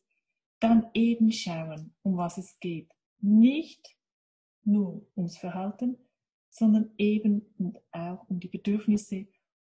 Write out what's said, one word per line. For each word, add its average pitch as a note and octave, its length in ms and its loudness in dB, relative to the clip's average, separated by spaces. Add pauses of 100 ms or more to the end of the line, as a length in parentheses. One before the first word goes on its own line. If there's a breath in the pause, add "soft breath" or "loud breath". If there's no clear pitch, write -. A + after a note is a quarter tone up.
(600)
dann A3+ 340 4
eben A3+ 380 2
schauen, D#3+ 720 -8
um F#3+ 160 -2
was F3 200 -4
es - 220 -16
geht. E3 320 -10 (280)
Nicht A#3 760 2 (720)
nur G#3 500 -2
ums F3 220 -6
Verhalten, G3 600 -8 (520)
sondern A3 480 2
eben G#3 600 0
und F3 240 -6 (100)
auch E3+ 360 -12
um F3+ 120 -6
die F3+ 100 -14
Bedürfnisse G3+ 760 -2 (360)